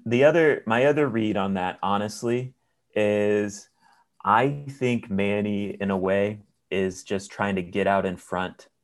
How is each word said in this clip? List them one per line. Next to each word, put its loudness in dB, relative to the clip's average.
the 4
other, 4
my 2
other 2
read -2
on 0
that, -4
honestly, -4
is 0
I 2
think -2
Manny, -2
in -2
a 0
way, 0
is -2
just -6
trying -2
to -2
get -4
out 2
in -4
front -8